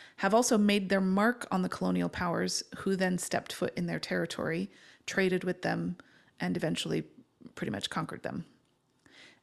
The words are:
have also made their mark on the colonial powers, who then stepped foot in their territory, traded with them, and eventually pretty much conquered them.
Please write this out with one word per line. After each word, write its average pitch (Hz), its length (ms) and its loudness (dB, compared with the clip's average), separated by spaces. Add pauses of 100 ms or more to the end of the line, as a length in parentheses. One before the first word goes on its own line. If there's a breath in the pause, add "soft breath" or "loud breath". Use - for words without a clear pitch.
(180 loud breath)
have 196 160 2
also 240 240 6
made 202 320 4
their 196 120 4
mark 202 500 2
on 185 100 2
the 185 80 0
colonial 180 400 0
powers, 175 540 -2 (160)
who 196 160 0
then 185 220 2
stepped - 340 -4
foot - 240 -4
in 175 120 -2
their 160 120 -4
territory, 170 720 -4 (360 loud breath)
traded 185 380 0
with 180 200 -4
them, 170 340 -2 (420 loud breath)
and 180 160 -2
eventually 160 480 -2 (520)
pretty - 160 -6
much - 180 -6
conquered - 340 -6
them. - 220 -6 (960 loud breath)